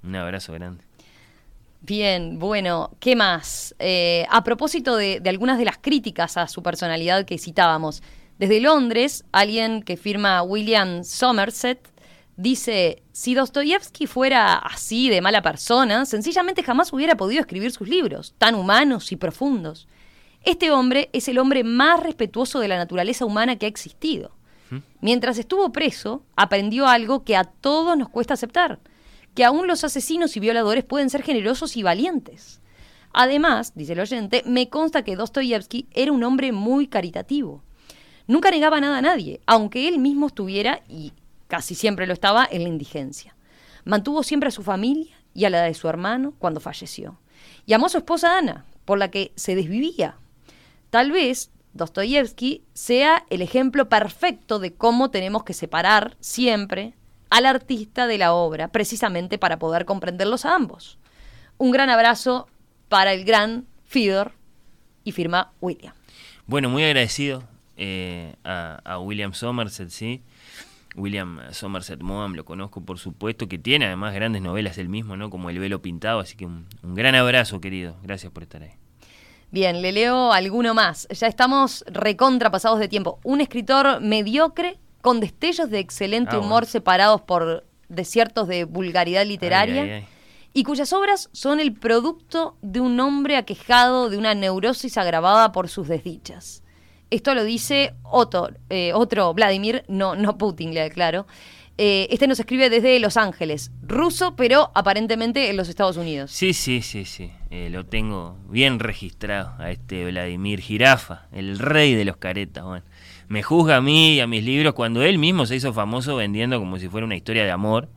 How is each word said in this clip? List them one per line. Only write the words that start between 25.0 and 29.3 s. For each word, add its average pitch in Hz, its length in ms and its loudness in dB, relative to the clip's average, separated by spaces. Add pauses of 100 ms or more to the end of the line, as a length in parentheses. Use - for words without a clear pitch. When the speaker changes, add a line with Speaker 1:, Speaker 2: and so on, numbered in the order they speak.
Speaker 2:
estuvo 359 340 0
preso, 277 540 -4 (100)
aprendió 208 520 2
algo 233 360 4
que 208 140 2
a 185 80 2
todos 320 520 0
nos 254 120 -2
cuesta 240 240 -2
aceptar, 311 460 -2 (540)